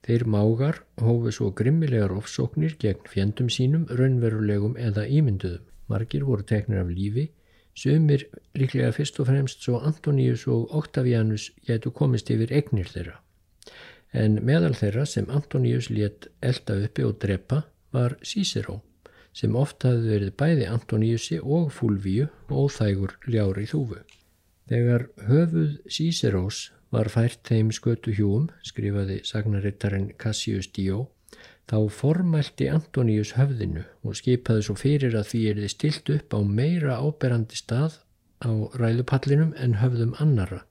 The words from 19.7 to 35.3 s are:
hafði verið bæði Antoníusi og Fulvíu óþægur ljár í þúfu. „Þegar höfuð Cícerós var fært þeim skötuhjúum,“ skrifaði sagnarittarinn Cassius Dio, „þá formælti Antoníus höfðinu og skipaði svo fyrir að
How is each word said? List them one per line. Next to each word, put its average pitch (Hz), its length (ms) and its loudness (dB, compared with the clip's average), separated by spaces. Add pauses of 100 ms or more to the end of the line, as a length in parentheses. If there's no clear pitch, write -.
hafði 117 240 2
verið 101 280 0
bæði 147 280 2
Antoníusi 113 720 -2
og 156 320 0
Fulvíu 101 560 0 (240)
óþægur 107 640 0 (160)
ljár 101 320 2
í 110 80 -6
þúfu. 135 300 -4 (680)
„Þegar 120 380 2 (180)
höfuð 156 600 2
Cícerós 107 840 -2 (200)
var 110 160 0
fært 117 400 0
þeim 110 240 2
skötuhjúum,“ 110 800 0 (120)
skrifaði 101 600 -4
sagnarittarinn 101 960 -2
Cassius 104 480 -4
Dio, 98 420 -4 (640)
„þá 110 80 2 (120)
formælti 156 760 0
Antoníus 117 720 0
höfðinu 107 460 -2 (180)
og - 160 -6
skipaði 120 480 2
svo 104 80 -4
fyrir 135 400 0
að 104 160 0